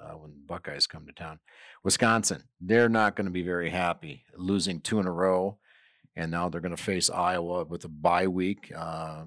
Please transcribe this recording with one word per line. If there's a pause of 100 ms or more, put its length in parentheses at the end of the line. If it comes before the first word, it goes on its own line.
uh,
when (140)
Buckeyes
come
to
town. (440)
Wisconsin, (160)
they're
not
gonna
be
very
happy (120)
losing
two
in
a
row, (560)
and
now
they're
gonna
face
Iowa
with
a
bye
week.
Uh,